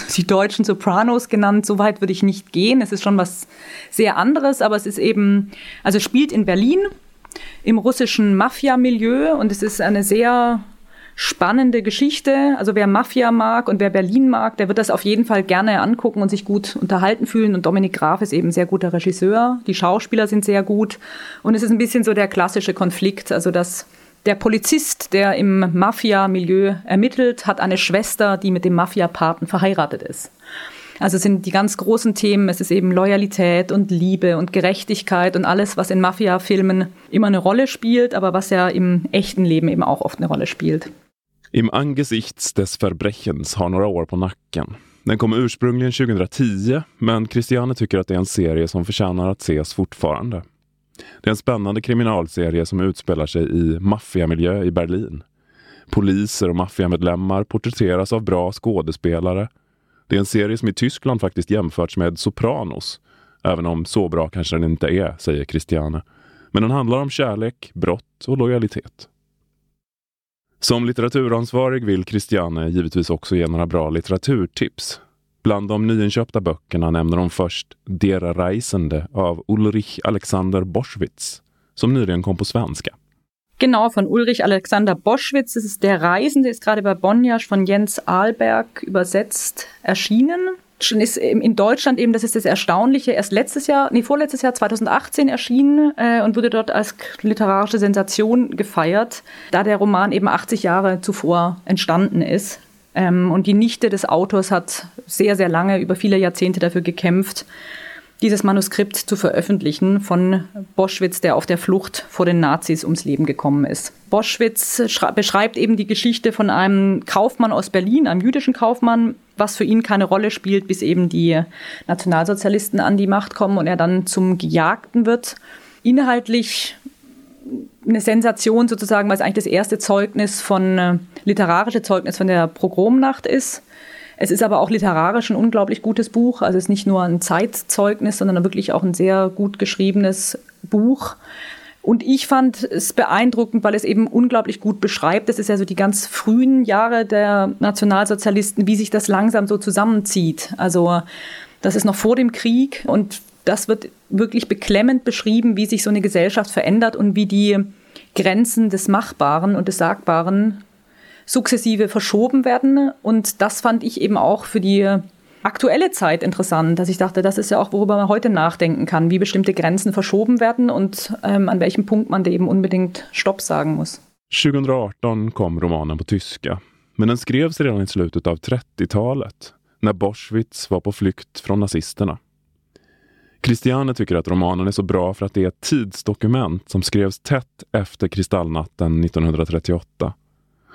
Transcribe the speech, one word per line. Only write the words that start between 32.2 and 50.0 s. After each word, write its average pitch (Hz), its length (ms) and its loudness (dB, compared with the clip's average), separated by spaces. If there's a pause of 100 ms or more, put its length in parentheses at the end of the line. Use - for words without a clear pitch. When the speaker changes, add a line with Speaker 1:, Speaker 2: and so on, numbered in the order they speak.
Speaker 1:
es 180 120 -4
ist 185 100 -2
eben 185 200 2
Loyalität 185 800 2
und 202 200 2
Liebe 180 460 2
und 170 140 -2
Gerechtigkeit 185 840 0
und 185 100 0
alles, 202 320 0
was 185 140 -2
in 185 100 2
Mafia-Filmen 185 840 0 (220)
immer 208 180 2
eine 190 100 4
Rolle 202 300 2
spielt, 240 460 0
aber 185 200 0
was 190 160 -2
ja 180 180 2
im 180 440 2
echten 190 340 0
Leben 160 240 2
eben - 140 0
auch - 180 0
oft - 180 -6
eine 165 80 -2
Rolle 143 180 -2
spielt. - 440 -4 (600)
Speaker 2:
Im 113 220 2
Angesichts 135 800 -4
des - 240 -2
Verbrechens 90 800 -4
har 90 120 0
några 95 180 0
år 87 180 -2
på 90 120 -6
nacken. 90 580 -6 (280)
Den - 140 0
kom 110 160 2
ursprungligen 123 580 0
tjugohundratio, 117 920 -2 (140)
men 113 300 0
Christiane 123 480 -2
tycker 101 220 -2
att 92 100 -2
det 95 60 -4
är 90 60 0
en 95 60 0
serie 82 420 0
som 87 180 -4
förtjänar 92 440 -2
att 98 120 -6
ses 76 320 -4
fortfarande. 92 680 -4 (800)